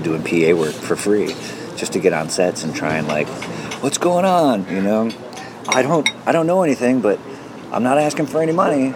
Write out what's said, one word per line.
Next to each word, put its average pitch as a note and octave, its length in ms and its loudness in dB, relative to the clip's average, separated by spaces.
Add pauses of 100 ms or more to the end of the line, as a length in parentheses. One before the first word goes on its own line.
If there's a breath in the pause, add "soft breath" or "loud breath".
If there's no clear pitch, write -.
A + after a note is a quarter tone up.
doing D#2+ 220 -2
P E2 260 2
A F2 60 6
work D#2 180 0
for - 220 -4
free G2+ 400 0 (400 loud breath)
just - 180 -6
to G2 60 -2
get E2+ 140 4
on D#2+ 160 -2
sets F2+ 340 0
and D#2 100 -4
try D#2 220 -2
and, D2+ 120 -2
like, D2+ 200 -2 (560 loud breath)
"What's C3+ 160 -2
going F3+ 260 2
on?" D3 460 4
You F#2+ 100 0
know? A2 280 2 (580 loud breath)
"I B2+ 160 2
don't, D3 260 2 (160)
I A2 60 2
don't D#3+ 160 2
know F#3 160 4
anything, B2+ 380 2
but G2+ 180 2 (520 loud breath)
I'm A2 120 -2
not B2+ 160 4
asking D3+ 280 0
for D#3 140 0
any D#3+ 120 0
money, D3+ 420 2